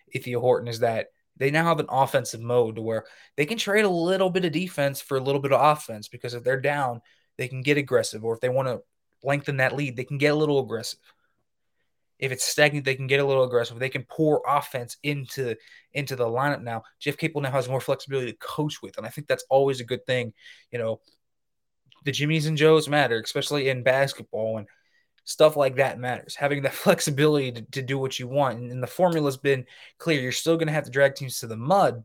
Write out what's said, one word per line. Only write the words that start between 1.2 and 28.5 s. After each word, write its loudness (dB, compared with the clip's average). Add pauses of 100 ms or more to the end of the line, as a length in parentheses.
they 0
now 2
have 2
an -4
offensive 0
mode 2
to -8
where -4 (300)
they 0
can -4
trade 2
a 4
little 2
bit 0
of 0
defense -2
for -4
a 2
little 0
bit 0
of 6
offense, 2
because -10
if -10
they're 2
down, -2 (360)
they -4
can -8
get 4
aggressive, 0
or -2
if -10
they 0
wanna 0 (460)
lengthen -2
that 2
lead, -4
they -8
can -8
get 4
a 2
little 2
aggressive. -8 (1200)
If -2
it's -6
stagnant, 2
they 0
can -6
get 4
a 2
little 4
aggressive. 0
They -2
can -6
pour 2
offense -2
into, -6 (360)
into -6
the 0
lineup 0
now. -8 (160)
Jeff -4
Capel -4
now -4
has -2
more -2
flexibility -4
to -16
coach -4
with, -14
and -10
I -10
think -14
that's -2
always 4
a -8
good -6
thing. -2 (380)
You -8
know, -4 (1040)
the -2
Jimmies 0
and 0
Joes 6
matter, 2
especially -2
in -4
basketball, 0
and -12 (580)
stuff 4
like 2
that 0
matters. -8
Having -2
that -2
<laughs> -
flexibility 2
to, -12
to -8
do -4
what -4
you -8
want. 0